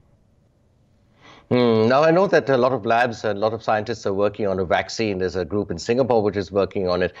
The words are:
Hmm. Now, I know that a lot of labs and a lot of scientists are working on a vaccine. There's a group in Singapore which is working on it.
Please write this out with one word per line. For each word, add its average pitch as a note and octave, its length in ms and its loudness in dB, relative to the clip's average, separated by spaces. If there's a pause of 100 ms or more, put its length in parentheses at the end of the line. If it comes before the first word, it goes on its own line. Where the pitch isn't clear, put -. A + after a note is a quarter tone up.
(1500)
Hmm. A#2 380 4
Now, C#3 160 4
I D#3+ 80 6
know F#3+ 160 4
that D#3+ 220 2
a C3+ 80 4
lot B2+ 160 2
of G#2 120 -6
labs A#2 380 0
and G#2 140 -2
a - 20 -8
lot A2 140 0
of A2 100 -10
scientists A2 420 -2
are G2+ 80 0
working G2+ 340 -2
on F#2+ 120 -2
a F#2 60 -2
vaccine. G2 540 -2
There's F#2 180 -4
a F2 80 -4
group G2 260 -4
in E2+ 60 -6
Singapore A#2+ 440 0
which G2+ 140 -2
is F#2 160 -6
working F#2+ 380 -2
on F2+ 120 0
it. F2 180 -2